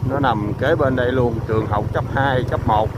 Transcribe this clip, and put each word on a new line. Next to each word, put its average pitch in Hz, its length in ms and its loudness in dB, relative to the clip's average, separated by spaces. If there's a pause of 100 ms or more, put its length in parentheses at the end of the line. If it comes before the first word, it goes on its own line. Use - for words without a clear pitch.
(100)
nó 139 80 0
nằm 110 400 2
kế 139 160 2
bên 135 220 2
đây 123 160 0
luôn, 120 260 0 (100)
trường 110 180 0
học 104 260 0
cấp 151 120 -2 (100)
hai, 135 360 0
cấp - 160 -2
một 107 320 2